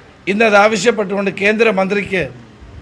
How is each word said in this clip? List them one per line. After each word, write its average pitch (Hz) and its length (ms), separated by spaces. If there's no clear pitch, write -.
ഇന്നത് 208 240
ആവശ്യപ്പെട്ടുകൊണ്ട് 202 760
കേന്ദ്രമന്ത്രിക്ക് 196 800